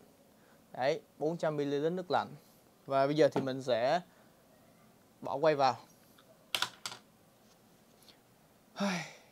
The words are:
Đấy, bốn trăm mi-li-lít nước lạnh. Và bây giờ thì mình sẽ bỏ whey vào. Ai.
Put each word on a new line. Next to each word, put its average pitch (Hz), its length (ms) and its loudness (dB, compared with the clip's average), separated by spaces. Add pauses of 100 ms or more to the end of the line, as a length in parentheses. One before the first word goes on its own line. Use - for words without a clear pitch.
(720)
Đấy, 139 300 -2 (160)
bốn 160 200 -4
trăm 156 200 -2
mi-li-lít 143 340 0
nước 180 200 -6
lạnh. 107 160 2 (580)
Và 135 200 2
bây 151 100 0
giờ 151 120 6
thì 139 140 0
mình 131 200 -6
sẽ 127 400 0 (1200)
bỏ - 160 -6
whey 156 180 4
vào. 131 220 4 (3000)
Ai. 185 320 -4 (260)